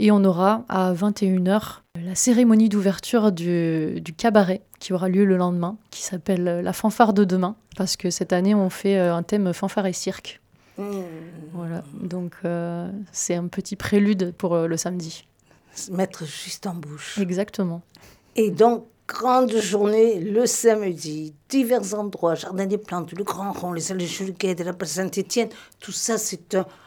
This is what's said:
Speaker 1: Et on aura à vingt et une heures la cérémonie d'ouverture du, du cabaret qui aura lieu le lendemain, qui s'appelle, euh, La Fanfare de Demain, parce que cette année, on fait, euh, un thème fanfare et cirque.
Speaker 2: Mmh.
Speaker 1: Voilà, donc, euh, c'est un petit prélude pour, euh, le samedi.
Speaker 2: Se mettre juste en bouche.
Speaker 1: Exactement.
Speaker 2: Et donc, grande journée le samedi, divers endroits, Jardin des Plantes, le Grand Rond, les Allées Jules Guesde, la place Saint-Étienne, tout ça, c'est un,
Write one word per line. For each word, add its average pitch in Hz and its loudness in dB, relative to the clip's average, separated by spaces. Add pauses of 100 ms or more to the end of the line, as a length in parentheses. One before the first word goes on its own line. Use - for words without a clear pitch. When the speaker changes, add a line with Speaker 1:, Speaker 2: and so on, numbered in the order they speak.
Speaker 1:
Et 208 6
on 202 6
aura 190 4
à 185 0
vingt 202 0
et 202 2
une 185 2
heures 214 -2 (180)
la 180 -8
cérémonie 226 6
d'ouverture 202 2
du, 165 0
du 160 -10
cabaret 202 2 (160)
qui - -8
aura 185 0
lieu 190 4
le 190 4
lendemain, 180 0 (140)
qui - -12
s'appelle, 180 -2
euh, 175 -2
La 185 -4
Fanfare 220 2
de 202 4
Demain, 185 0 (200)
parce - -4
que - -4
cette 175 -2
année, 185 4
on 190 2
fait, 196 0
euh, 175 2
un 170 -2
thème 196 0
fanfare 196 -2
et 180 0
cirque. - -8 (360)
Speaker 2:
Mmh. 196 -8 (680)
Speaker 1:
Voilà, 170 -8 (180)
donc, 180 -8 (100)
euh, 170 -4 (220)
c'est - -4
un 175 -2
petit - -8
prélude 202 2
pour, 175 0
euh, 165 2
le 165 -2
samedi. 165 -6 (480)
Speaker 2:
Se - -12
mettre 185 -2
juste - -10
en 175 -6
bouche. 151 -12
Speaker 1:
Exactement. 185 -2 (540)
Speaker 2:
Et 214 2
donc, 233 4 (240)
grande 247 2
journée 208 4
le 214 2
samedi, 156 0 (140)
divers 226 0
endroits, 185 0
Jardin 185 -4
des 202 -2
Plantes, 175 -8
le 202 -4
Grand 196 -6
Rond, 180 -6
les 165 -6
Allées 185 -4
Jules 190 -6
Guesde, 180 -2
la 175 -4
place 175 -8
Saint-Étienne, 190 -2 (320)
tout - -14
ça, 226 -4
c'est - -8
un, 185 0 (200)